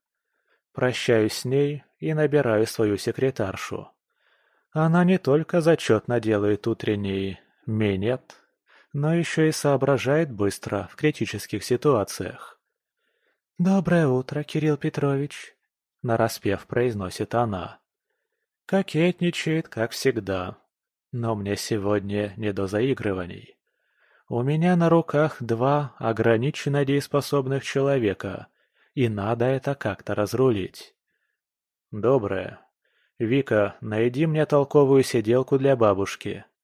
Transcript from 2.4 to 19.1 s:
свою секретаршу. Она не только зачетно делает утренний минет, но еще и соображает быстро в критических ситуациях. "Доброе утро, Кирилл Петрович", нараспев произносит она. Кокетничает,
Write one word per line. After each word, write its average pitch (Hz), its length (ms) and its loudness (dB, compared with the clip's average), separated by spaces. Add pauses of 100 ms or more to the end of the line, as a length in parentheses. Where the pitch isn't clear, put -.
свою 104 300 0
секретаршу. 104 920 -4 (840)
Она 165 320 4
не 185 140 4
только 156 420 2
зачетно 120 600 2
делает 104 460 0
утренний 98 720 -2 (280)
минет, 107 680 -2 (560)
но 147 220 0
еще 165 300 0
и 156 80 4
соображает 139 800 2
быстро 101 580 -4
в - 60 -20
критических 110 680 -4
ситуациях. - 960 -2 (960)
"Доброе 175 500 2
утро, 131 340 -2
Кирилл 151 340 -2
Петрович", 143 800 -4 (500)
нараспев 113 640 0
произносит 107 680 -4
она. 107 460 -2 (880)
Кокетничает, 170 1040 0